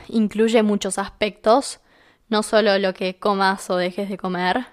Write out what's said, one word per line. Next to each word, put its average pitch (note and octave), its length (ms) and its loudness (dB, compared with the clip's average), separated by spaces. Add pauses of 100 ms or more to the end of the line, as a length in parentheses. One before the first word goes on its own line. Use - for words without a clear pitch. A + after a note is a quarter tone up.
incluye A3 540 2
muchos G3+ 360 -2
aspectos, G#3 840 0 (480)
no G#3+ 140 0
solo G#3 360 2
lo F#3+ 160 0
que F#3 240 -6
comas G3 520 0
o F#3 60 0
dejes F3+ 320 -4
de G3 100 -8
comer. F#3 540 -2